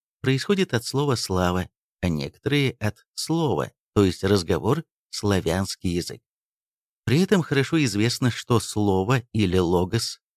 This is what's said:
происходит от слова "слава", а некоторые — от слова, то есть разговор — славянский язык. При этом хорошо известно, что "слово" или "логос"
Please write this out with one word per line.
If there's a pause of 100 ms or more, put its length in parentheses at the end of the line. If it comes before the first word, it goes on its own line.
(220)
происходит
от
слова
"слава", (320)
а
некоторые —
от
слова, (220)
то
есть
разговор — (260)
славянский
язык. (840)
При
этом
хорошо
известно,
что
"слово"
или
"логос" (160)